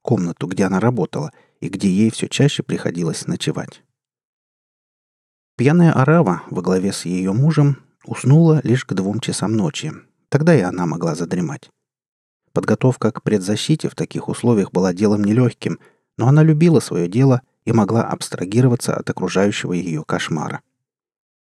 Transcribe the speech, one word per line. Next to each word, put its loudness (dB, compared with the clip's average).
комнату, -2
где -2
она 0
работала -2
и -8
где -2
ей 2
всё -8
чаще 0
приходилось -6
ночевать. -6
Пьяная 4
орава 2
во -6
главе -2
с -8
её -2
мужем 2
уснула 4
лишь 0
к -6
двум -2
часам -4
ночи. -4
Тогда 4
и 4
она -2
могла -2
задремать. -6
Подготовка 0
к -14
предзащите -2
в -12
таких -6
условиях 0
была 0
делом 0
нелёгким, 0
но 0
она 6
любила 4
своё -4
дело 2
и -4
могла 2
абстрагироваться -2
от -8
окружающего -2
её -6
кошмара. -6